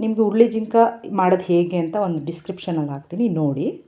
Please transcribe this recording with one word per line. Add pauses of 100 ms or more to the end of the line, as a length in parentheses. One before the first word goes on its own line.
ನಿಮಗೆ
ಹುರುಳಿ
ಜಿಂಕ (360)
ಮಾಡೋದು
ಹೇಗೆ
ಅಂತ
ಒಂದು
ಡಿಸ್ಕ್ರಿಪ್ಷನಲ್ಲಿ
ಹಾಕ್ತೀನಿ
ನೋಡಿ. (200)